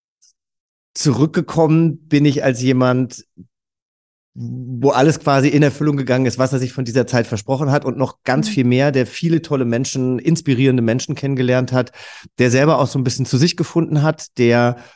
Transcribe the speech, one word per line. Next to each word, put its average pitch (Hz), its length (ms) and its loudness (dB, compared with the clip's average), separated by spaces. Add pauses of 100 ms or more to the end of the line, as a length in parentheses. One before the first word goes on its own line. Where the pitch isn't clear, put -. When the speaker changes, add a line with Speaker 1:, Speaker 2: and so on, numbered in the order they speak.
(960)
Speaker 1:
zurückgekommen 160 1120 0
bin 147 160 2
ich 143 180 2
als 127 180 -2
jemand, 127 640 0 (1120)
wo 123 540 -4
alles 139 300 2
quasi 139 260 2
in 147 160 4
Erfüllung 147 340 0
gegangen 127 300 0
ist, 120 140 -4
was 131 120 0
er 135 60 -2
sich 123 140 -4
von 135 120 -6
dieser 120 220 0
Zeit 120 220 0
versprochen 131 420 -4
hat 143 140 0
und 127 120 -4
noch - 280 -6
ganz 143 240 0
Speaker 2:
Mhm. 214 40 -6
Speaker 1:
viel 139 120 0
mehr, 127 260 2
der 131 160 0
viele 165 360 -2
tolle 135 220 -4
Menschen, 127 540 -2
inspirierende 131 640 0
Menschen 120 320 -2
kennengelernt 127 560 -2
hat, 127 220 -2 (460)
der 123 120 4
selber 135 300 4
auch 135 80 2
so 139 100 -4
ein 127 60 -2
bisschen 127 220 -2
zu - 100 0
sich 160 200 2
gefunden 160 460 -2
hat, - 360 -4
der 120 400 2 (180)